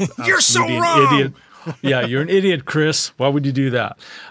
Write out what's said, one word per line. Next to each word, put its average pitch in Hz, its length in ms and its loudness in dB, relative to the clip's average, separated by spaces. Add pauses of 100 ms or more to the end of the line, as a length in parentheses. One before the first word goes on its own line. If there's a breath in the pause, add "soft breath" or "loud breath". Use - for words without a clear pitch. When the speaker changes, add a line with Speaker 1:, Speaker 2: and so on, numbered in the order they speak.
Speaker 1:
<laughs> - 220 -6
You're - 160 0
so - 220 4
Speaker 2:
absolutely - 140 -2
an 339 60 0
Speaker 1:
wrong!" 330 320 4
Speaker 2:
idiot. 135 180 0 (500 loud breath)
Yeah, 131 240 0
"You're 131 160 -2
an 165 80 -4
idiot, 190 340 2
Chris. 156 440 -2 (100)
Why 127 100 0
would 143 160 0
you 139 80 -2
do 135 180 0
that?" 120 280 -4 (320 loud breath)